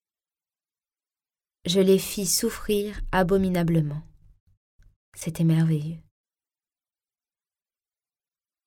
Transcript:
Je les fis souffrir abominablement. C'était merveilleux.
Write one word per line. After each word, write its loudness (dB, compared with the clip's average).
Je 2
les 6
fis -6
souffrir -4
abominablement. 0
C'était -4
merveilleux. 0